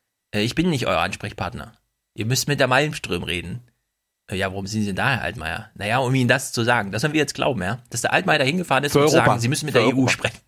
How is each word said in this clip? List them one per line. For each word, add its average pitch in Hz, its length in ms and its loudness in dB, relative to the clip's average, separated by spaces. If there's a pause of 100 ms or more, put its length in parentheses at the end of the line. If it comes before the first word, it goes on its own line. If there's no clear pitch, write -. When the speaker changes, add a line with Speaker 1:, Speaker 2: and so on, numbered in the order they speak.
(340)
Speaker 1:
äh, 104 80 0
„Ich 120 140 -2
bin 170 140 2
nicht 135 180 0
euer 87 120 2
Ansprechpartner. 90 760 -6 (400)
Ihr 107 120 -6
müsst 131 220 0
mit 143 140 2
der 127 60 4
Malmström 127 560 0
reden.“ 87 380 -6 (680)
„Äh, 101 60 -6
ja, 95 160 -2
warum 95 160 -8
sind 107 140 -2
Sie 104 60 0
denn 95 100 -4
da, 123 140 0
Herr 120 100 -2
Altmaier?“ 85 540 -8
Naja, 107 240 -2
um 127 140 0
Ihnen 127 140 2
das 127 240 0
zu 120 120 -2
sagen. 113 280 0
Das 107 100 -4
sollen 151 120 0
wir 156 80 2
jetzt 143 120 -2
glauben, 127 280 -2
ja? 101 180 -4 (100)
Dass 120 120 -6
der - 100 0
Altmaier 156 280 2
dahin 139 180 2
gefahren 139 260 0
ist, 143 80 -2
Speaker 2:
Für 143 120 4
Speaker 1:
um 151 40 6
zu 151 80 4
Speaker 2:
Europa. 117 160 6
Speaker 1:
sagen, 104 100 2
„Sie 120 60 2
müssen 147 180 0
mit 143 80 -2
Speaker 2:
Für 127 60 4
Speaker 1:
der 110 80 4
E 127 60 4
U 127 60 0
Speaker 2:
Europa. 127 120 4
Speaker 1:
sprechen.“ - 260 -4 (100)